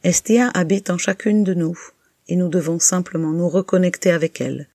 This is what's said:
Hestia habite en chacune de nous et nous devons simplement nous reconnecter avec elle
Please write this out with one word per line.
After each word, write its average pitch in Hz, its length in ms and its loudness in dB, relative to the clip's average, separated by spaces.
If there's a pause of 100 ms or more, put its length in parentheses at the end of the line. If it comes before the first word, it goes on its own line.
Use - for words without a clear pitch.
Hestia 226 500 2
habite 185 380 -2
en 175 80 -2
chacune 208 460 0
de 190 100 0
nous 170 240 -2 (480)
et 175 100 -2
nous 180 120 2
devons 165 300 0
simplement 165 520 -2
nous 170 180 0
reconnecter 180 640 0
avec 165 300 -2
elle 131 340 -6